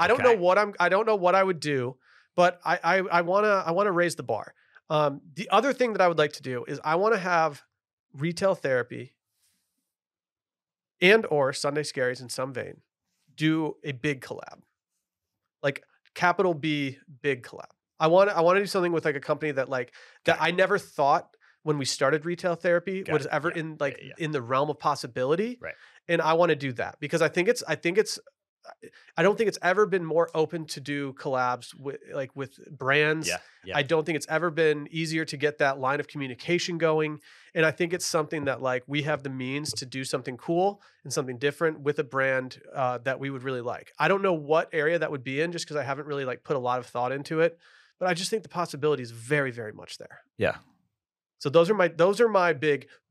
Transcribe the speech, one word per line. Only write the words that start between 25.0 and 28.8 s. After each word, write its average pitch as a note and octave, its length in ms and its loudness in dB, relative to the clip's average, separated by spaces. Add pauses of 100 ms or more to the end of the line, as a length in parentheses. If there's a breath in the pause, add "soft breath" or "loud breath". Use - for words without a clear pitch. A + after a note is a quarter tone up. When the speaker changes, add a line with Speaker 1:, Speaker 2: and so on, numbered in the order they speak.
Speaker 2:
Right. D#2+ 140 -12 (320 soft breath)
Speaker 1:
And E3+ 120 2
I D#3 140 2
wanna E3 220 4
do C3+ 180 -4
that G2 260 -8
because D#3 220 -2
I D#3+ 60 6
think F3+ 200 0
it's, B3 200 2
I D#3 80 -2
think F3 240 0
it's, - 180 0 (960 soft breath)